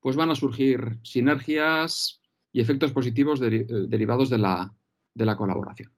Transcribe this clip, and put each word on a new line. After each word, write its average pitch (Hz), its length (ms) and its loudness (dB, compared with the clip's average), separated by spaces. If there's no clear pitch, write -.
pues, 131 160 -2
van 160 140 2
a 151 40 0
surgir 127 680 0
sinergias 151 1160 0
y 127 80 0
efectos 135 320 2
positivos 135 480 0
deri-, 113 300 0
eh, 104 180 -2
derivados 117 420 2
de 123 80 2
la, 95 360 0
de 113 120 0
la 107 100 2
colaboración. - 600 -6